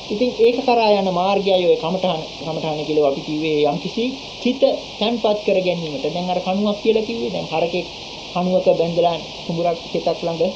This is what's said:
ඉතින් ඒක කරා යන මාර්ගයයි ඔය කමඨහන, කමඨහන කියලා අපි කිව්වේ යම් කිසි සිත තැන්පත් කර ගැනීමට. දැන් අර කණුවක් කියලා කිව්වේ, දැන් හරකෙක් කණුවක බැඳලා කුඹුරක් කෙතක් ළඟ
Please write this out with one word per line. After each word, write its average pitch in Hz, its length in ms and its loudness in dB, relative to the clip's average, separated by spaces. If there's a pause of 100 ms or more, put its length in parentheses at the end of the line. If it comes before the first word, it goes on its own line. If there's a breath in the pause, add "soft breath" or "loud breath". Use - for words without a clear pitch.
ඉතින් 226 300 0
ඒක 240 260 4
කරා 233 320 4
යන 196 180 4
මාර්ගයයි 185 540 2
ඔය 165 120 4
කමඨහන, 165 460 -2 (140)
කමඨහන 156 460 -6
කියලා 151 260 2
අපි 139 140 0
කිව්වේ 151 420 0
යම් 147 160 2
කිසි 220 260 -4 (300)
සිත - 280 0 (300)
තැන්පත් 214 460 0
කර 185 200 2
ගැනීමට. 170 460 -2
දැන් 175 220 -4
අර 180 140 0
කණුවක් 202 380 0
කියලා 220 240 2
කිව්වේ, 233 280 -4
දැන් 170 160 -6
හරකෙක් 170 400 -2 (400)
කණුවක 180 420 2
බැඳලා 170 460 4 (240)
කුඹුරක් 170 460 -2
කෙතක් - 340 -2
ළඟ 165 220 -2 (140)